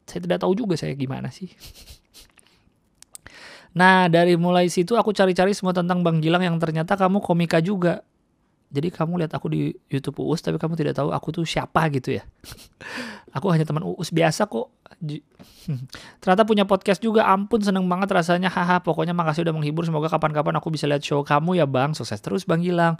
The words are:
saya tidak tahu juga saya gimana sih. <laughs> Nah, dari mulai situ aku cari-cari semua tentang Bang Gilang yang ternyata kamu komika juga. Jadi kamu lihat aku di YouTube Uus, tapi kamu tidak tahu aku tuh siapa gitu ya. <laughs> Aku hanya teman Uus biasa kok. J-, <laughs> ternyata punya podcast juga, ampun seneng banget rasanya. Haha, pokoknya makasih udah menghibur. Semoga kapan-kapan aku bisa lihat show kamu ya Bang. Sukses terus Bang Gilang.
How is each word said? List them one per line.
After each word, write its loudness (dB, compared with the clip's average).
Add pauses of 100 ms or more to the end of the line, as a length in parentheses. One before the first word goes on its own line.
saya -12
tidak -2
tahu 0
juga -2
saya -6
gimana -6
sih. -14
<laughs> -20 (2250)
Nah, 6
dari 6
mulai 2
situ 0
aku 2
cari-cari 2
semua -2
tentang 0
Bang 2
Gilang 2
yang 0
ternyata -2
kamu 2
komika 2
juga. 0 (720)
Jadi -2
kamu -4
lihat -4
aku -6
di -2 (160)
YouTube -6
Uus, -2
tapi -4
kamu -6
tidak -2
tahu -2
aku -6
tuh -4
siapa -2
gitu -2
ya. -14 (540)
<laughs> -14
Aku 0
hanya 2
teman -4
Uus -6
biasa 2
kok. -8 (240)
J-, -8 (520)
<laughs> -14
ternyata 4
punya 4
podcast 2
juga, 2
ampun 2
seneng 0
banget 0
rasanya. 2
Haha, 0
pokoknya -2
makasih 0
udah 0
menghibur. -2
Semoga -2
kapan-kapan 0
aku -4
bisa -2
lihat 0
show 0
kamu 0
ya 2
Bang. 0
Sukses -8
terus -6
Bang 0
Gilang. 2